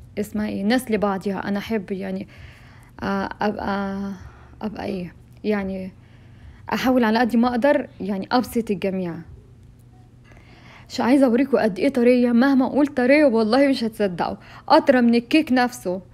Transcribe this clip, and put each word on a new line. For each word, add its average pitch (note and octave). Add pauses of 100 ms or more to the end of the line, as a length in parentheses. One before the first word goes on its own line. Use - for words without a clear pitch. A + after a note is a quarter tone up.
(180)
اسمها G#3
ايه، G3+
ناس B3
لبعضها. G3
انا G3+
احب G#3
يعني، F#3+ (720)
آه، G3 (120)
ابقى، G3 (500)
ابقى G#3+
ايه F#3 (300)
يعني، F#3+ (800)
احاول B3
على A3
قد A#3+
ما A#3
اقدر C4 (120)
يعني F#3+
ابسط A#3
الجميع. F#3 (1700)
مش -
عايزه C4
اوريكم A#3+
قد A3
ايه -
طريه، B3
مهما C4
اقول C#4+
طريه C#4+
والله A3+
مش C4
هتصدقوا، G3+ (320)
اطرى C#4
من A#3
الكيك C#4
نفسه. A#3+ (140)